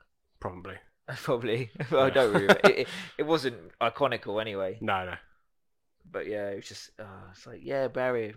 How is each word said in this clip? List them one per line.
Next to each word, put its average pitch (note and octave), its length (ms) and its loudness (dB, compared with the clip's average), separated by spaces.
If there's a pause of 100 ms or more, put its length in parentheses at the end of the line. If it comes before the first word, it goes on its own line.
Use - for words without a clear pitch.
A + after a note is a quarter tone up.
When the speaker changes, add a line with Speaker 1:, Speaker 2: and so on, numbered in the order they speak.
(400)
Speaker 1:
Probably. F#2+ 360 -10 (320)
Speaker 2:
<laughs> - 0 -
Probably. B2 720 -2
<laughs> C#3 120 -4
Well, C3+ 120 6
I C3 40 6
Speaker 1:
Yeah. B2+ 60 2
Speaker 2:
don't B2 200 4
really. G2+ 140 4
Speaker 1:
<laughs> - 160 8
Speaker 2:
It, - 160 8
it, - 80 0 (320)
it D3+ 40 0
wasn't C3+ 340 0 (220)
iconical A2+ 640 0
anyway. G2 400 -4
Speaker 1:
No, G2 240 0
no. F2 100 -8 (960)
Speaker 2:
But E2+ 160 -6
yeah, G2+ 220 -4
it G2+ 80 -6
was - 100 -14
just, - 320 -16
uh, G#2+ 40 -14 (280)
it's - 160 -20
like, A#2+ 160 -18
"Yeah, C3+ 240 -2
Barry. B2 500 -2